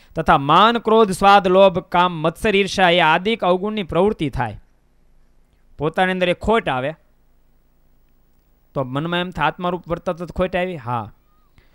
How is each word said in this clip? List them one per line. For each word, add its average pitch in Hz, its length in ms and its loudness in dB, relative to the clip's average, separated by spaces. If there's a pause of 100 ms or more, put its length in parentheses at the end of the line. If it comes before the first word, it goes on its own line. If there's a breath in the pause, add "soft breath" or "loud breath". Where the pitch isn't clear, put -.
(180 soft breath)
તથા 160 200 2
માન, 175 400 4
ક્રોધ, 220 340 2
સ્વાદ, 196 360 4
લોભ, 185 320 4
કામ, 180 320 0
મત્સર, 165 440 -2
ઈર્ષા 190 340 2
એ 175 100 4
આદિક 180 440 0
અવગુણની 196 400 -2
પ્રવૃત્તિ 165 460 -2
થાય, 117 300 -8 (1160)
પોતાની 185 340 -2
અંદર 180 180 0
એ 175 40 2
ખોટ 214 360 -2
આવે, 135 260 -4 (1800)
તો 139 100 -4
મનમાં 151 360 -6
એમ 180 100 -6
થાય, 160 180 -4
"આત્મારૂપ 175 400 -6
વર્તતા 160 260 -6
તો 165 120 -14
ખોટ 185 300 -6
આવી?" 180 200 -6
હા, 120 360 -8 (640)